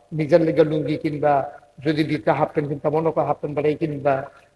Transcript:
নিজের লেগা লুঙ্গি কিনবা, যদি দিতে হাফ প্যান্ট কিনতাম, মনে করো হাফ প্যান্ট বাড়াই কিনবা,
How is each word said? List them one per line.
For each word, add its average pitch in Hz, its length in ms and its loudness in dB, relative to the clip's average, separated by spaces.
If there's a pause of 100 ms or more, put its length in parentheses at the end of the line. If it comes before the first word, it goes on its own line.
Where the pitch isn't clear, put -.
(140)
নিজের 156 280 4
লেগা 160 220 4
লুঙ্গি 151 340 0
কিনবা, 147 540 0 (340)
যদি 156 180 0
দিতে 151 280 0
হাফ 151 220 0
প্যান্ট 147 160 -2
কিনতাম, 143 240 -2
মনে 160 180 0
করো 156 140 0
হাফ 139 120 -2
প্যান্ট 147 200 -6
বাড়াই 147 180 0
কিনবা, 143 480 -2 (320)